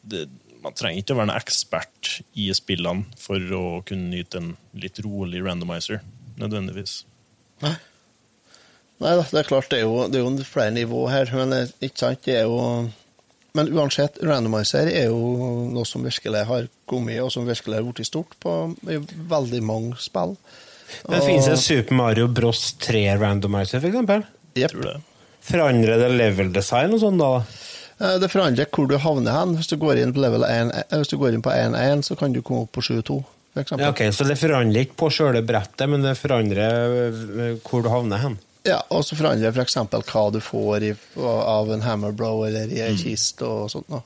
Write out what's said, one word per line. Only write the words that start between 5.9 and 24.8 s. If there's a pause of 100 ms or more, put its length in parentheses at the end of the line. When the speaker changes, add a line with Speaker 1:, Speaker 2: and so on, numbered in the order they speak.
Speaker 1:
nødvendigvis. (580)
Speaker 2:
Nei. (1300)
Nei
da,
det
er
klart,
det
er
jo,
det
er
jo
flere
nivå
her,
men
det, (220)
ikke
sant,
det
er
jo, (680)
men
uansett,
randomizer
er
jo
noe
som
virkelig
har (220)
kommet,
og
som
virkelig
har
vært
stort
på, (340)
i (300)
veldig
mange
spill. (680)
Speaker 3:
Men
Speaker 2:
Og
Speaker 3:
finnes
det
Super
Mario
Bros (100)
tre (140)
randomizer,
for
eksempel? (300)
Speaker 2:
Jepp.
Speaker 1:
Tror